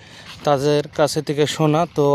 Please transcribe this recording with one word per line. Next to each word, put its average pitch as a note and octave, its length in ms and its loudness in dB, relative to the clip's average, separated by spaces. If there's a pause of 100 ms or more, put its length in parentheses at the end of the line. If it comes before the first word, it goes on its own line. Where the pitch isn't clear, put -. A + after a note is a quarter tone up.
(440)
তাদের D3 440 2
কাছে D#3 340 -2
থেকে D3 240 -2
শোনা। D#3 340 0 (140)
তো D3+ 80 0 (120)